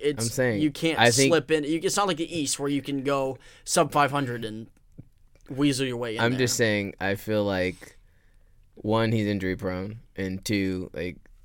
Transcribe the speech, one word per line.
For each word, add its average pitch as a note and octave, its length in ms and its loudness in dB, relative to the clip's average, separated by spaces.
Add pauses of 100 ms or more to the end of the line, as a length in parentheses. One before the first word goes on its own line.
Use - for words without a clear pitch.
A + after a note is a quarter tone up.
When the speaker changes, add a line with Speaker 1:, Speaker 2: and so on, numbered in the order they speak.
Speaker 1:
it's, C#3 240 -2
Speaker 2:
I'm A#2 60 0
saying, A#2+ 320 2
Speaker 1:
you D3+ 80 4
can't D#3+ 280 -2
Speaker 2:
I A#2 120 8
think C3+ 200 4
Speaker 1:
slip D3+ 200 2
in. D#3 140 2
You, D#3+ 180 -2
it's G3 140 -2
not G#3 120 2
like F3 80 -2
the E3 220 -6
East C#3 200 -2
where C#3+ 120 -2
you C#3+ 100 0
can C#3 240 -6
go C3+ 320 -2 (280)
sub E3 280 2
five C#3+ 180 4
hundred B2+ 360 -2
and A2 220 -10 (840)
weasel C3+ 360 0
your A#2+ 120 -4
way A#2 180 -4
in A#2+ 60 0
Speaker 2:
I'm A#2 100 4
Speaker 1:
there. B2+ 80 -2
Speaker 2:
just B2 160 2
saying, G#2 420 2
I G2 180 -2
feel G#2+ 280 0
like, F#2 540 -2 (800)
one, A2+ 360 0
he's A2 140 2
injury F#2+ 300 -2
prone, F#2+ 420 -6 (180)
and F#2+ 260 -6
two, F#2+ 520 -2
like, F2 240 -8 (260)